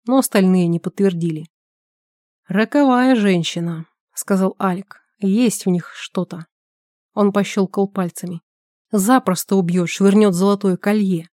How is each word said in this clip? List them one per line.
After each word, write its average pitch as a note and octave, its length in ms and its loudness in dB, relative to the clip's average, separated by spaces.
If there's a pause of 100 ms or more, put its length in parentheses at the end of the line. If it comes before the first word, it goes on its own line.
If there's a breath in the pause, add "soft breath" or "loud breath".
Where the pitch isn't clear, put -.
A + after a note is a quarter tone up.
но B3+ 120 2
остальные F#3 500 2
не E3+ 100 0
подтвердили. E3 720 -4 (960)
«Роковая B3+ 720 2
женщина», E3+ 720 -2 (280)
сказал F#3+ 460 -2
Алик. F#3+ 400 -6 (180)
«Есть G3+ 480 0
в F#3+ 40 2
них F3+ 240 -2
что-то». - 520 -10 (680)
Он G3+ 180 2
пощёлкал G3 560 -2
пальцами. F3+ 520 -8 (500)
«Запросто G3+ 680 0
убьёт, F3 320 0
швырнёт G3+ 460 4
золотое G3 420 0
колье. F#3+ 560 -2